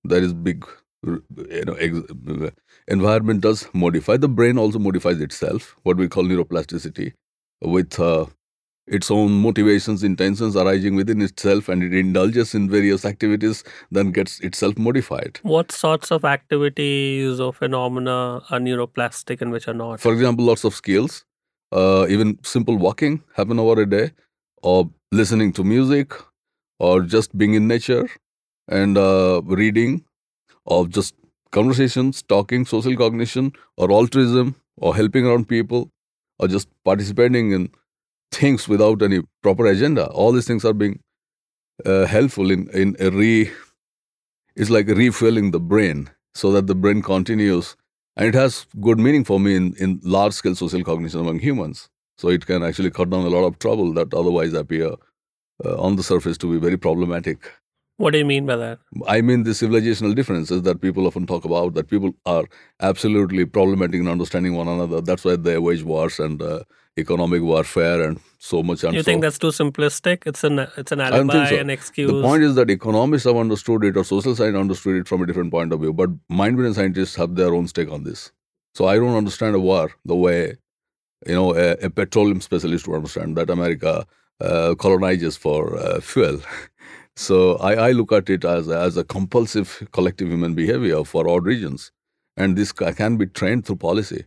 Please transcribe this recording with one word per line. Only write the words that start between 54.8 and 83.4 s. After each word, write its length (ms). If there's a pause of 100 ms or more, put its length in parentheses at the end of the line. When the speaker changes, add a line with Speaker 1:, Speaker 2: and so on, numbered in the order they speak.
Speaker 1:
uh, 160
on 160
the 60
surface 360
to 140
be 60
very 180
problematic. 720 (460)
Speaker 2:
What 160
do 60
you 60
mean 220
by 100
that? 220 (300)
Speaker 1:
I 140
mean 200
the 80
civilizational 640
differences 480
that 180
people 260
often 200
talk 180
about, 300
that 140
people 260 (120)
are 180 (360)
absolutely 640
problematic 560
in 80
understanding 460
one 140
another. 320
That's 240
why 120
they 220
wage 240
wars 380
and, 200
uh, 220 (360)
economic 440
warfare 600
and 180 (180)
so 240
much 220
and 100
Speaker 2:
You 80
think 200
Speaker 1:
so 40
Speaker 2:
that's 120
too 100
simplistic? 800
It's 180
an, 140 (180)
it's 160
an 80
Speaker 1:
I 100
don't 180
think 60
Speaker 2:
alibi, 160
Speaker 1:
so. 100
Speaker 2:
an 80
Speaker 1:
The 40
Speaker 2:
excuse? 380 (120)
Speaker 1:
point 200
is 140
that 120
economists 560
have 120
understood 480
it 120
or 80
social 300
science 220
understood 400
it 120
from 140
a 40
different 240
point 220
of 80
view, 120
but 180 (180)
mind-bending 460
scientists 400
have 220
their 180
own 140
stake 220
on 140
this. 280 (420)
So 120
I 100
don't 200
understand 380
a 60
war 320 (120)
the 120
way, 400 (680)
you 80
know, 200
a, 200
a 160
petroleum 500
specialist 480
would 80
understand 400
that 140